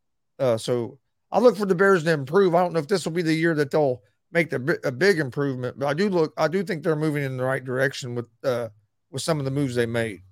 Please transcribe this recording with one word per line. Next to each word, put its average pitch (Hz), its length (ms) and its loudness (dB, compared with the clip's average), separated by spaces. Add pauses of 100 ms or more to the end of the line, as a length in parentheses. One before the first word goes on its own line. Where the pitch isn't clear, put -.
(380)
Uh, 123 200 2
so 120 420 -4 (320)
I - 80 2
look 226 160 6
for 208 100 -4
the 190 100 4
Bears 190 280 4
to 165 80 0
improve. 160 420 2
I 170 60 6
don't 175 140 0
know 165 60 -2
if 143 100 -4
this 190 160 -2
will 165 80 -4
be 180 80 -2
the 160 120 2
year 160 220 0
that 147 160 -2
they'll 143 320 0 (300)
make 170 160 2
the 131 100 -4
bi-, 139 240 -2
a 147 80 -2
big 160 280 2
improvement, 131 600 -4
but 139 80 -4
I 143 60 0
do 202 160 0
look, 170 280 2
I 160 120 2
do 190 140 -2
think 170 200 -6
they're 160 120 0
moving 151 280 -2
in 131 140 -6
the 127 60 -4
right 127 200 -2
direction 131 520 -2
with, 120 100 -4 (180)
uh, 120 240 -2 (440)
with 135 100 -8
some 160 180 -2
of 135 60 -4
the 135 60 -4
moves 135 240 -2
they 120 100 2
made. 113 360 -4 (100)